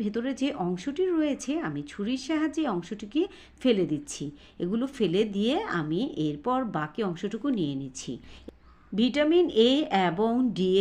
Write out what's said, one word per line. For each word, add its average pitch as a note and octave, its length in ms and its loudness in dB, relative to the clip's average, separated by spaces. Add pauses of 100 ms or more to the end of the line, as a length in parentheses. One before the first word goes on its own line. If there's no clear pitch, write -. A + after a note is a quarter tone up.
ভেতরে A#3 280 -2 (120)
যে C#4 60 2 (180)
অংশটি C#4 380 -2 (120)
রয়েছে D4 360 0 (160)
আমি D3 120 -4 (100)
ছুরির B3 360 -4
সাহায্যে D#4 360 0 (120)
অংশটিকে G#3 480 -4 (400)
ফেলে G#3+ 300 4
দিচ্ছি। D3 320 -6 (380)
এগুলো A3+ 220 -2 (120)
ফেলে G3 260 2 (120)
দিয়ে A3 200 2 (260)
আমি D#3 200 -2 (280)
এরপর A#3+ 300 -2 (180)
বাকি D3+ 320 -4
অংশটুকু G3+ 380 -6 (120)
নিয়ে C#3+ 220 0
নিচ্ছি। C3+ 320 -10 (840)
ভিটামিন D4 480 4 (220)
এ - 20 6 (400)
এবং G#3+ 220 2 (240)
ডি F#3 140 2 (100)